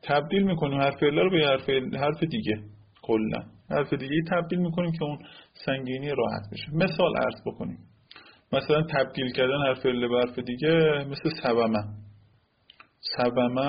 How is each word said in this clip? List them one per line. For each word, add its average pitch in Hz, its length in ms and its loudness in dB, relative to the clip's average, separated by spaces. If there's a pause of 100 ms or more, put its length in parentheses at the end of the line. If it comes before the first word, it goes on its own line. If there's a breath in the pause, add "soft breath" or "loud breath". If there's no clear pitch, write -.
تبدیل 160 420 2
می‌کنیم 156 380 2
حرف 139 220 2
عله 151 200 4
رو 185 60 4
به 165 180 4
حرف، 135 220 0 (240)
حرف 147 300 0
دیگه 107 360 -2 (420)
کلاً. 110 420 0 (260)
حرف 143 240 0
دیگه 135 220 -4 (160)
تبدیل 175 280 0
می‌کنیم 175 320 0
که 165 120 -4
اون 147 140 -4 (480 loud breath)
سنگینی 135 440 -4
راحت 113 420 -2
بشه. - 220 -10
مثال 175 440 2
عرض 120 280 -2
بکنیم. - 320 -8 (760 loud breath)
مثلاً 147 280 2
تبدیل 139 500 -2
کردن 131 360 2
حرف 131 180 0
عله 123 220 2
به 120 120 2
حرف 123 200 0
دیگه 147 680 2
مثل 139 200 -4 (140)
سومه. 113 400 2 (1300)
سَوَمَ 123 400 2 (120)